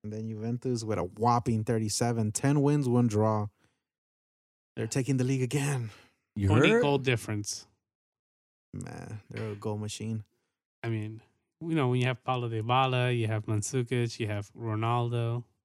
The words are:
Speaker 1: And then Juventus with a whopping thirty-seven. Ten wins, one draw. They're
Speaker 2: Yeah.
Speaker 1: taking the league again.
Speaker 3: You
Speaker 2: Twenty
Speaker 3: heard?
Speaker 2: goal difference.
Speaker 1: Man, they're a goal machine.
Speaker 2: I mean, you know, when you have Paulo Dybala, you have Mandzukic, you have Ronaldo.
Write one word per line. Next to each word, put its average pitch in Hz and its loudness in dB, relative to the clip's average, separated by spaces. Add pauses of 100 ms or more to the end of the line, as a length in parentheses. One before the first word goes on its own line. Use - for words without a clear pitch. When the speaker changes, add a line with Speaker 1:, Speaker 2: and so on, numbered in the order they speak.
Speaker 1:
And 107 -10
then 110 -8
Juventus 117 -4
with 107 -2
a 85 0
whopping 113 2
thirty-seven. 110 0
Ten 143 2
wins, 143 2
one 120 4
draw. 107 2 (1300)
They're 110 -4
Speaker 2:
Yeah. 113 -8
Speaker 1:
taking 135 0
the 127 2
league 131 0
again. 127 -2 (440)
Speaker 3:
You 98 2
Speaker 2:
Twenty 131 8
Speaker 3:
heard? 226 6
Speaker 2:
goal 143 4
difference. 113 -2 (1080)
Speaker 1:
Man, 90 -12 (100)
they're 110 -8
a 101 -8
goal 104 -6
machine. 107 -6 (600)
Speaker 2:
I 117 -4
mean, 110 -6 (400)
you 165 -4
know, 143 4
when 127 2
you 123 2
have 127 -2
Paulo 123 -2
Dybala, 123 2
you 113 0
have 110 -2
Mandzukic, 117 -2
you 110 -2
have 101 -6
Ronaldo. 117 -2 (220)